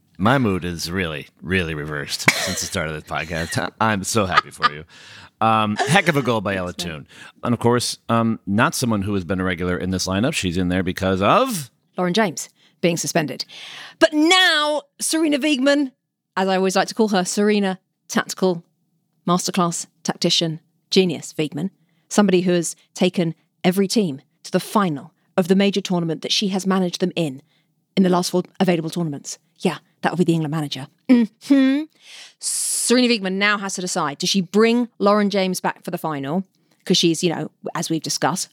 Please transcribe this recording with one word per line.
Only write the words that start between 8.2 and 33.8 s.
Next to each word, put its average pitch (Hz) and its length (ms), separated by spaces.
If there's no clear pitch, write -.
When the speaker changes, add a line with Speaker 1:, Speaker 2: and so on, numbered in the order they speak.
Speaker 1:
not 120 300
someone 110 260
who 101 120
has 98 120
been 92 140
a 92 40
regular 90 340
in 92 140
this 92 160
lineup. 104 260
She's 90 240
in 90 120
there 92 140
because 92 380
of 180 480
Speaker 2:
Lauren 180 160
James 202 360
being 170 160
suspended. - 460
But 320 140
now, 302 680
Sarina 320 360
Wiegman, 285 540
as 190 100
I 190 80
always 185 200
like 180 120
to - 80
call 220 140
her, 196 120
Sarina 202 560
Tactical 180 560
Masterclass 175 600
Tactician 165 560
Genius 180 440
Wiegman, 156 360
somebody 190 340
who 180 100
has 175 240
taken 175 420
every 185 220
team 170 340
to - 80
the 185 80
final 175 520
of 175 140
the 190 60
major 202 260
tournament 170 400
that - 100
she 208 180
has 190 160
managed 185 360
them 180 140
in, 147 260
in 196 60
the 180 60
last 180 220
four 180 120
available 170 300
tournaments. 160 500
Yeah, 160 180
that - 100
will 160 60
be 180 80
the 165 80
England 160 180
manager. 147 360
Mm-hmm. 269 760
Sarina - 640
Wiegman 190 260
now 202 260
has 196 160
to 196 60